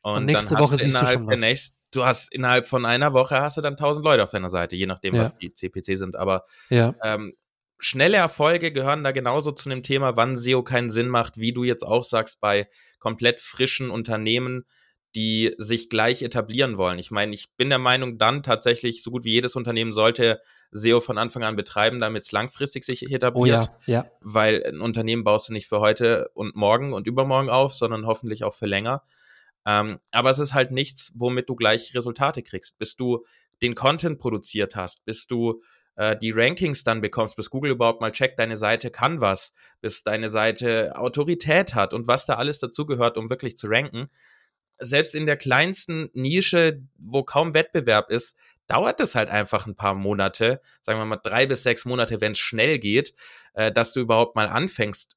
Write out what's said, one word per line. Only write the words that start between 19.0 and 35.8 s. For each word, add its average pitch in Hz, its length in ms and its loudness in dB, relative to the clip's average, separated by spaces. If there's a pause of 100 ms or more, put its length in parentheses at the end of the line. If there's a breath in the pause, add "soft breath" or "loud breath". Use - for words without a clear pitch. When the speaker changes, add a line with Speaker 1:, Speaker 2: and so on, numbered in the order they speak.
Speaker 1:
so 117 100 -10
gut 123 120 -6
wie 113 80 -2
jedes 120 240 0
Unternehmen 113 380 -4
sollte 113 480 4 (300 soft breath)
seo 113 280 4
von 117 180 -4
Anfang 117 260 -4
an 110 120 -2
betreiben, 110 440 0
damit's 110 340 -4
langfristig 131 500 -4
sich 127 260 -6
etabliert. 127 280 0
Speaker 2:
Oh 123 80 6
ja, 117 400 4
ja. 120 200 0 (140)
Speaker 1:
Weil 110 460 2
ein 76 160 -8
Unternehmen 113 420 -2
baust 107 240 2
du 113 60 -10
nicht 107 160 -10
für 104 100 0
heute 107 540 2
und 104 240 -8
morgen 113 340 4
und 101 160 -6
übermorgen 135 420 0
auf, 135 240 4
sondern 110 320 -4
hoffentlich 110 380 -4
auch 104 100 -2
für - 120 -8
länger. 107 380 -2 (640 soft breath)
Ähm, 104 340 0 (120)
aber 123 180 2
es 135 100 4
ist 139 140 -4
halt 131 180 2
nichts, - 440 -6
womit 123 340 -2
du 127 60 -6
gleich 113 400 0
Resultate 123 480 -2
kriegst. - 340 -14
Bis - 180 -8
du 123 300 -2 (360 soft breath)
den 120 120 2
Content 151 460 0
produziert 104 560 -4
hast, 92 300 -10
bis - 220 -8
du, 117 340 -2 (340 soft breath)